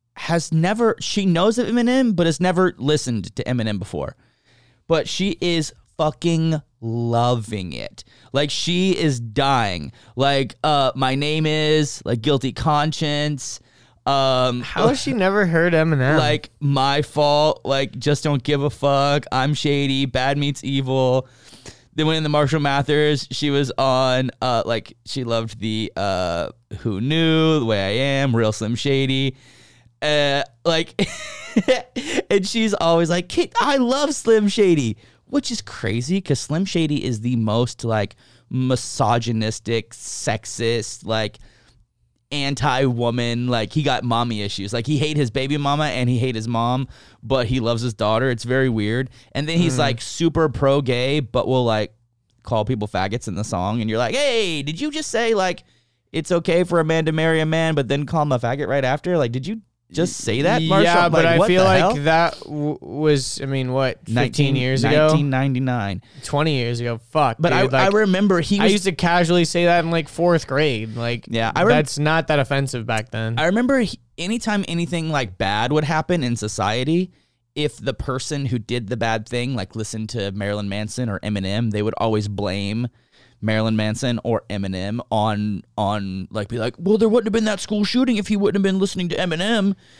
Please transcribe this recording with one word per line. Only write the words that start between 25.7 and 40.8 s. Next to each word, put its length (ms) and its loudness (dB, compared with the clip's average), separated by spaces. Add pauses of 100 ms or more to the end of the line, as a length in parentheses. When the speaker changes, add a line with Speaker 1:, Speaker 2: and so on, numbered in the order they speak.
Speaker 1:
uh, 520 -2 (300)
Who 220 -4
Knew, 580 2
The 80 0
Way 180 2
I 380 0
Am, 120 0
Real 180 2
Slim 240 -4
Shady. 600 0 (640)
Uh, 440 0 (200)
like, 300 -2 (720)
<laughs> 640 -2
and 160 2
she's 260 0
always 380 2
like, 180 -2
"Kid, 320 -2
I 160 2
love 380 2
Slim 340 4
Shady," 480 2 (300)
which 240 -2
is 100 -6
crazy 640 -4
'cause 180 0
Slim 240 -2
Shady 400 0
is 160 -4
the 160 0
most, 480 0
like, 320 -2 (320)
misogynistic, 1400 -2
sexist, 1120 -4